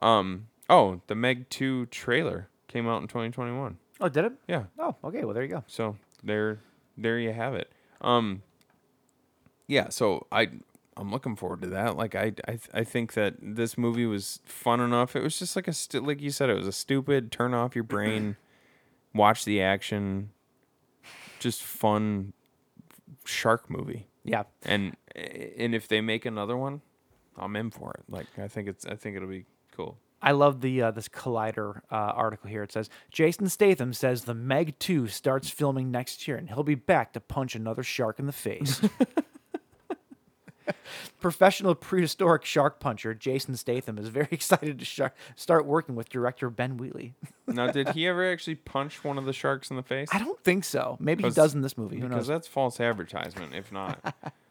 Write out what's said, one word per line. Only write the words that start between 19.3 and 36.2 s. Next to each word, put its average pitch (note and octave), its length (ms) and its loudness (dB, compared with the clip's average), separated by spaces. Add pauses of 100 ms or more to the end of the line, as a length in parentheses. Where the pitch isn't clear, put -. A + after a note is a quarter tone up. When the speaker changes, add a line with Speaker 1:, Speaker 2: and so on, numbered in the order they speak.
Speaker 1:
the G#2 160 2
action, G2 680 0 (1080)
just - 240 -2
fun G#2+ 720 0 (920)
shark - 440 2
movie. - 380 -8 (180)
Speaker 2:
Yeah. G#2+ 180 0 (200)
Speaker 1:
And, G2 340 0 (180)
and - 600 -6
if G#2+ 120 -4
they G#2+ 140 2
make A2+ 240 -2
another A2 320 -4
one, C#3 240 -6 (560)
I'm F#2+ 180 -6
in A2+ 160 -2
for - 220 -10
it. - 180 -14
Like, F#2 160 -10 (100)
I G2+ 100 -6
think G#2 200 -8
it's, F#2+ 180 -10
I G2+ 100 -8
think G2+ 200 -10
it'll F#2+ 140 -8
be F#2 160 -10 (260)
cool. - 260 -10 (280)
Speaker 2:
I C#3+ 60 6
love C#3+ 300 4
the, C3 220 0
uh, A2+ 80 2
this G#2+ 180 -8
Collider, A2 720 -4 (100)
uh, A2+ 40 -4
article G#2+ 540 -2
here. G#2+ 140 -6
It G2+ 80 -12
says, A2 180 -4 (220)
"Jason E3+ 380 2
Statham F3 420 4
says B2+ 320 0
the A#2+ 100 -4
Meg C3+ 460 0
Two C#3 300 2
starts C3+ 400 0
filming C3+ 420 0
next B2 380 -6